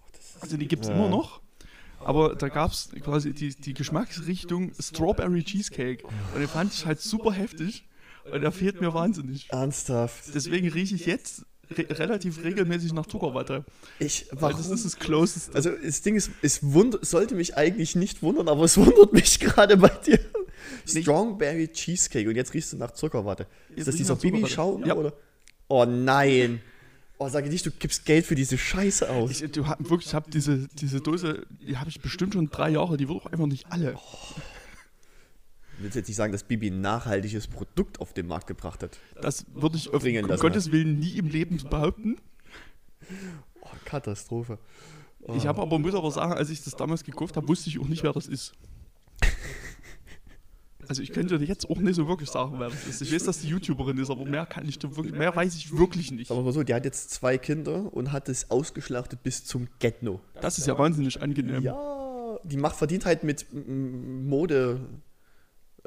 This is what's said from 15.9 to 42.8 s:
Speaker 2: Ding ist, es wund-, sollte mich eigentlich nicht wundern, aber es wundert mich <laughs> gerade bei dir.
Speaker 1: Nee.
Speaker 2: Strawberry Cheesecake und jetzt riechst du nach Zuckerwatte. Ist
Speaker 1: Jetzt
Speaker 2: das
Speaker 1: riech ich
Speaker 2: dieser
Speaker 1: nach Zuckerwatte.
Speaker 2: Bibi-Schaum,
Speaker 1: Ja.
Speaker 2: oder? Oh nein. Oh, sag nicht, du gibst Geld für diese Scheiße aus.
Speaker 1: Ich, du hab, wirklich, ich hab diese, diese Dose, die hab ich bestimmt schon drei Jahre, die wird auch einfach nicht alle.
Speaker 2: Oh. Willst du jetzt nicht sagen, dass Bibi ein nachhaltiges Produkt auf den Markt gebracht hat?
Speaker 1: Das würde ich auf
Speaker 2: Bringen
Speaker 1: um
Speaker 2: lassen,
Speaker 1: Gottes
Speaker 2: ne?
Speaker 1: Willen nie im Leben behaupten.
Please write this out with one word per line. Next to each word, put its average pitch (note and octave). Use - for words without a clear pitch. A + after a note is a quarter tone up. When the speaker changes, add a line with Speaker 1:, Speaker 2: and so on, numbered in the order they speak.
Speaker 2:
Ding G#3+
ist, G3+
es C#3+
wund-, F#3
sollte G#3
mich F3
eigentlich E3
nicht F#3
wundern, E3+
aber D3+
es E3
wundert G#4
mich -
<laughs> -
gerade G#3
bei F#3
dir. -
Speaker 1:
Nee. D#3+
Speaker 2:
Strawberry E3
Cheesecake D3+
und A2+
jetzt B2+
riechst -
du C#3
nach B2
Zuckerwatte. G#2
Ist -
Speaker 1:
Jetzt D3+
Speaker 2:
das C3
Speaker 1:
riech -
ich -
Speaker 2:
dieser F3+
Speaker 1:
nach -
Zuckerwatte. G3
Speaker 2:
Bibi-Schaum, F#3+
Speaker 1:
Ja. E3
Speaker 2:
oder? D3+
Oh B2
nein. B2+
Oh, C#3
sag C#3+
nicht, E3
du D#3
gibst -
Geld D#3+
für E3+
diese C3
Scheiße F#3
aus. B2+
Speaker 1:
Ich, D3+
du D3
hab, D3+
wirklich, E3+
ich -
hab D#3
diese, C#3+
diese C#3
Dose, D#3+
die C#3+
hab C#3
ich -
bestimmt -
schon E3
drei D3
Jahre, D#3+
die C3+
wird F#3
auch -
einfach D#3+
nicht C#3
alle. E3+
Speaker 2:
Oh. -
Willst G2+
du B2+
jetzt -
nicht G2+
sagen, G#2+
dass G2
Bibi A2
ein F#2+
nachhaltiges G#2
Produkt -
auf -
den F2
Markt E2+
gebracht -
hat? F2
Speaker 1:
Das -
würde D#3+
ich -
auf C#3+
Speaker 2:
Bringen A#2
Speaker 1:
um G2
Speaker 2:
lassen, F#2+
Speaker 1:
Gottes F3+
Speaker 2:
ne? D3+
Speaker 1:
Willen D#3+
nie F3
im F3+
Leben D#3+
behaupten. F3